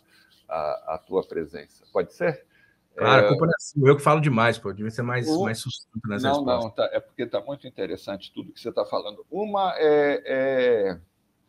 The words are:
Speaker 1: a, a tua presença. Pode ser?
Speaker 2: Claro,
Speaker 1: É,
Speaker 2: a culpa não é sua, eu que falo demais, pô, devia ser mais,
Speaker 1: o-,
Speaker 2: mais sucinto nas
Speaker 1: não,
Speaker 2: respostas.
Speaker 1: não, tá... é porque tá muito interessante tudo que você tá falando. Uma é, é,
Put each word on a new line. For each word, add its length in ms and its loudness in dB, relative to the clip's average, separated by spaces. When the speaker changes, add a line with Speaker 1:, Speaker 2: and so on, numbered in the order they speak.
Speaker 1:
a, 460 -6
a 100 -8
tua 220 -2
presença. 560 -10
Pode 220 -2
ser? 320 -4
Speaker 2:
Claro, 260 6
Speaker 1:
É, 40 6
Speaker 2:
a 20 4
culpa 180 4
não 60 0
é 80 -4
sua, 300 2
eu 60 8
que 60 -8
falo 180 4
demais, 380 2
pô, 140 -8
devia 180 -8
ser 120 -6
mais, 260 -2
Speaker 1:
o-, 160 0
Speaker 2:
mais 140 -4
sucinto 500 -12
nas 160 -4
Speaker 1:
não, 60 2
Speaker 2:
respostas. 340 0
Speaker 1:
não, 60 -6
tá... 220 -2
é 60 -2
porque 280 -6
tá 140 -4
muito 240 -12
interessante 720 -8
tudo 160 -12
que 100 -20
você 120 -8
tá 120 -2
falando. 460 -6
Uma 460 -2
é, 500 4
é, 720 2